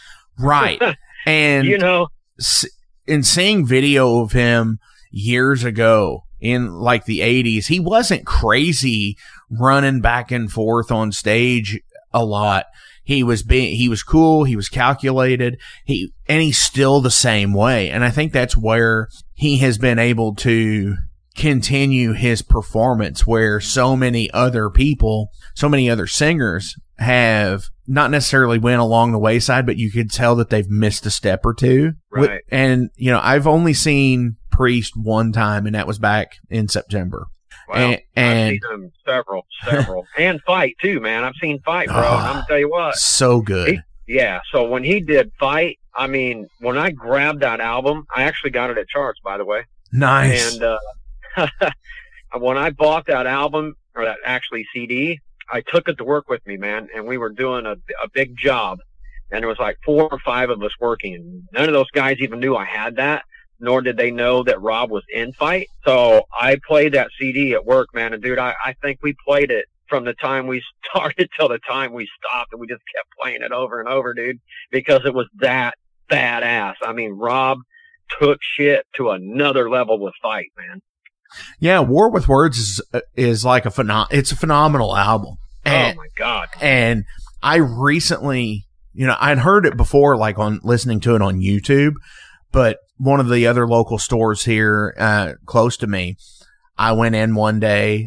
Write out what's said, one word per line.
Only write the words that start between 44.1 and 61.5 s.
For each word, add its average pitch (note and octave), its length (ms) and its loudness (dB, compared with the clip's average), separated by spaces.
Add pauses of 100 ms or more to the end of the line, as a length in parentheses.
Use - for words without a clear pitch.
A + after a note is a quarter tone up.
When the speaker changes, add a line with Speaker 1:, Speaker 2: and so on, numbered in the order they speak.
Speaker 2:
yeah, G#2 260 0 (100)
so B2 160 0
when B2+ 180 -4
he F#3+ 160 -2
did D3 380 2
Fight, D3+ 400 -2 (160)
I C3 120 -4
mean, B2+ 420 -6 (120)
when B2 180 -4
I F3 140 -2
grabbed C#3 500 -2
that A#2 180 -2
album, C3 440 -4 (120)
I B2+ 60 0
actually D3 300 -4
got A#2+ 180 -4
it A#2 80 -6
at F#2+ 100 -8
Charts, C#3 340 -6
by G2 140 -8
the G2+ 80 -8
way. G#2 200 -6 (280)
Speaker 1:
Nice. B2+ 600 2
Speaker 2:
And, A#2 100 -8
uh, A2 140 -2 (580)
<laughs> E3 120 0 (880)
when B2+ 200 0
I D#3 120 -2
bought D3+ 360 0
that B2+ 200 -2
album, D3 480 -4 (200)
or A#2 100 -6
that A2 200 -4
actually B2 480 -6
C A#2+ 140 -10
D, C#3+ 340 -6 (300)
I A#2+ 100 -6
took - 280 -2
it D3+ 100 -6
to A#2+ 60 -12
work C#3+ 240 -4
with A#2+ 180 -6
me, G2+ 100 -10
man, G#2 380 -8
and A2 120 -12
we B2 120 -6
were A2+ 120 -6
doing B2 360 -6
a, G#2+ 60 -8 (300)
a A2 100 -8
big C3 240 -6
job. A#2 420 -2 (520)
And A2 120 -6
there A2+ 60 -4
was, A2 100 -6
like, G#2+ 260 -4
four D3+ 260 2
or C#3+ 140 -8
five B2 260 -2
of G#2 120 -4
us G#2 80 -6 (100)
working, A2 340 -4
and F2 280 -18 (100)